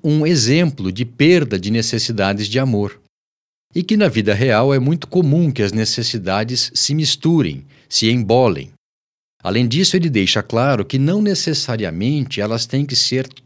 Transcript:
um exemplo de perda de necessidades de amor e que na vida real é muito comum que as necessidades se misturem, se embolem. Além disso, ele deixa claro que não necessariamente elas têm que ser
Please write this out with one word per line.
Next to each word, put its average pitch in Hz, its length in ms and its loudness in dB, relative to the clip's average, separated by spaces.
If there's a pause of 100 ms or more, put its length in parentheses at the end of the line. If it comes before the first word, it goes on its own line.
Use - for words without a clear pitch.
um 151 240 2
exemplo 139 640 0
de 104 140 -4
perda 135 540 2
de 95 120 -4
necessidades 107 760 -2
de 110 120 -2
amor 110 420 -2 (720)
e 180 80 -2
que 214 140 0
na 208 120 4
vida 107 240 0
real 120 400 2
é 135 60 2
muito 143 280 0
comum 165 440 2
que 117 120 -2
as 98 100 0
necessidades 110 1000 -2
se - 200 -2
misturem, 143 720 0 (220)
se - 220 0
embolem. 113 600 2 (720)
Além 110 240 0
disso, 170 300 0
ele 170 120 0
deixa 104 340 0
claro 120 420 0
que 131 140 -4
não 165 220 0
necessariamente 123 1200 -2
elas 110 240 -4
têm 139 220 -2
que 139 80 -8
ser 127 320 -2 (200)